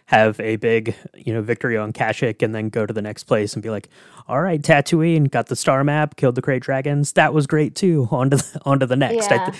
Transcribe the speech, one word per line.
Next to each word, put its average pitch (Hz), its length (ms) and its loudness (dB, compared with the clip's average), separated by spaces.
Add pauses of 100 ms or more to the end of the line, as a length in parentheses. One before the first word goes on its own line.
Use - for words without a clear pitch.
have 110 340 4
a 110 160 -2
big, 113 380 0 (200)
you - 200 -8
know, 113 80 -2
victory 113 340 -2
on 107 160 -4
Kashyyyk 110 500 -2
and 110 120 -2
then 110 140 -4
go 107 180 -2
to 107 60 -6
the 107 100 -4
next 107 220 -10
place 107 300 -2
and 104 80 -8
be 110 80 -8
like, 101 180 -8 (400)
"All 127 120 -2
right, 165 220 -2
Tatooine, 160 680 4
got 117 180 -2
the 123 80 -4
star 139 260 0
map, 147 340 0
killed 123 200 2
the 131 60 -4
krayt 131 180 -2
dragons. 143 540 -2
That 156 200 4
was 147 140 2
great 151 260 0
too. 160 380 2
On 131 180 2
to 143 60 4
the, - 260 -4
<laughs> - 20 -12
on 139 160 2
to 131 60 0
the 123 100 0
next." 202 360 0
I 120 60 4
th-, - 220 -6